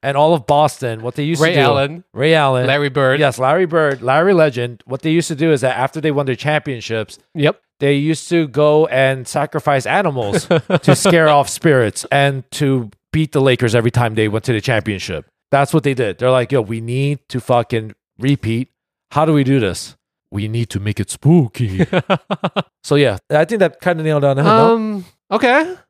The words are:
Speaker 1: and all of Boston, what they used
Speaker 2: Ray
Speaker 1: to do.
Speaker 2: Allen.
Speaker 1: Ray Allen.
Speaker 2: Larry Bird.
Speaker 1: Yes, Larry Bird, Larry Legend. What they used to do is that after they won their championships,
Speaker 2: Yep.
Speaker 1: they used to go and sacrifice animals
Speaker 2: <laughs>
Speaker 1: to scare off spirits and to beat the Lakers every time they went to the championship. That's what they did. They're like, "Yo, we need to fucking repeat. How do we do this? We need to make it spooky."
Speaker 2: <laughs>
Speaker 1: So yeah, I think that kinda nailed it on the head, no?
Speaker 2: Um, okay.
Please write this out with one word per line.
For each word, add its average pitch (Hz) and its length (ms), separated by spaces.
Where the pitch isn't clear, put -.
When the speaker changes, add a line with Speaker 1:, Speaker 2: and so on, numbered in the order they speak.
Speaker 1:
and 139 120
all 151 180
of 147 120
Boston, 143 560
what 120 140
they 147 80
used 151 180
Speaker 2:
Ray 156 140
Speaker 1:
to - 0
do. 147 60
Speaker 2:
Allen. 139 420
Speaker 1:
Ray 156 220
Allen. 131 320
Speaker 2:
Larry 143 220
Bird. 135 300
Speaker 1:
Yes, 139 200
Larry 151 260
Bird, 151 360
Larry 156 320
Legend. 123 520
What 127 160
they 160 100
used 165 180
to 160 60
do 160 160
is 135 100
that 127 160
after 135 220
they 147 120
won 143 160
their 127 80
championships, 120 840
Speaker 2:
Yep. 156 260
Speaker 1:
they 143 160
used 151 340
to 165 180
go 151 400
and 131 400
sacrifice 147 600
animals 139 580
Speaker 2:
<laughs> 175 380
Speaker 1:
to 185 120
scare 170 340
off 143 200
spirits 127 600
and 139 400
to 131 400
beat 156 200
the 143 100
Lakers 123 340
every 117 160
time 117 240
they 110 120
went 104 180
to 127 80
the 107 80
championship. 98 640
That's 139 220
what 160 100
they 139 100
did. 113 240
They're 127 140
like, 127 200
"Yo, 135 100
we 113 200
need 135 380
to 127 100
fucking 113 540
repeat. 127 520
How 147 120
do 160 100
we 143 100
do 135 160
this? 95 360
We 101 160
need 113 240
to 101 80
make 101 200
it 101 100
spooky." 131 840
Speaker 2:
<laughs> - 40
Speaker 1:
So 147 100
yeah, 131 220
I 151 160
think 226 140
that 175 200
kinda 170 240
nailed 151 220
it - 20
on 139 80
the 143 80
head, 180 60
no? 226 260
Speaker 2:
Um, 214 300
okay. 262 420